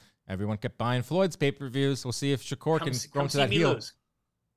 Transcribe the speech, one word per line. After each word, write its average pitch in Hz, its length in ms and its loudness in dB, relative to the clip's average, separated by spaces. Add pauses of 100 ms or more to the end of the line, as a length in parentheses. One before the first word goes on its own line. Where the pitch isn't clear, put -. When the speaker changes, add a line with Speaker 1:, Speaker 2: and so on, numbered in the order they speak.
(280)
Speaker 1:
everyone 104 300 -2
kept - 200 -6
buying 120 260 0
Floyd's 180 320 0
pay-per-views. 139 680 0
We'll 127 80 -4
see 139 200 0
if 131 120 0
Shakur 156 360 0
Speaker 2:
Come 139 80 -2
Speaker 1:
can 127 80 -2
Speaker 2:
s-, 123 100 -4
Speaker 1:
grow - 160 -4
Speaker 2:
come 143 40 2
Speaker 1:
into - 80 -4
Speaker 2:
see 143 60 0
Speaker 1:
that 131 100 4
Speaker 2:
me 139 80 2
Speaker 1:
heel. 147 160 4
Speaker 2:
lose. - 200 -8 (640)